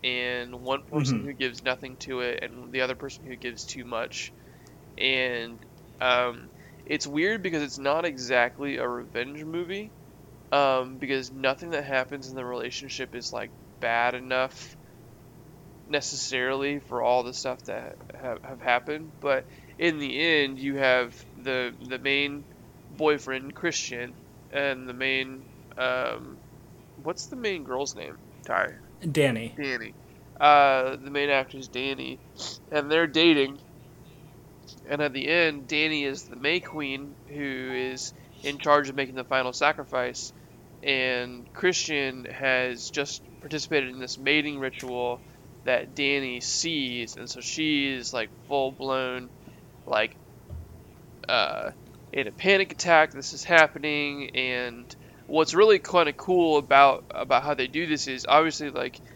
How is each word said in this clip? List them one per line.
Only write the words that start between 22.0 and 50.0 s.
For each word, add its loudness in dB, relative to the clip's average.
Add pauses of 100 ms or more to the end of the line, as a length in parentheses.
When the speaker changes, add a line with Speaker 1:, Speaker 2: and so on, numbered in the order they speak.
Speaker 1:
boyfriend, 0
Christian, -6 (400)
and -2
the -10
main, -2 (360)
um, -2 (680)
what's -6
the -14
main -4
girl's -4
name, -12 (280)
Ty? 0 (360)
Speaker 2:
Danny. 2
Speaker 1:
Danny. -4 (460)
Uh, 8
the -12
main 0
actress, 0
Danny, -6 (540)
and 0
they're 4
dating. 6 (1300)
And -2
at 2
the -4
end, 2
Danny 0
is -4
the -16
May 0
Queen -8 (140)
who -6
is -6 (300)
in -6
charge 4
of -10
making -4
the -6
final 2
sacrifice, -2 (500)
and -2
Christian -2
has -2
just -4 (180)
participated -2
in -14
this -8
mating 2
ritual -4 (440)
that 0
Danny 0
sees, -4
and -12
so -12
she 0
is, -8
like, -2 (200)
full-blown, -2 (580)
like, 2 (1120)